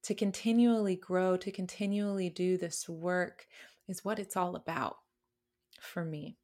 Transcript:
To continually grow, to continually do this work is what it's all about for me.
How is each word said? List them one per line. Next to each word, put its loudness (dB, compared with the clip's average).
To -2
continually 4
grow, 2
to -4
continually -2
do 2
this -4
work -2
is -10
what -2
it's -6
all 0
about -4
for -6
me. -10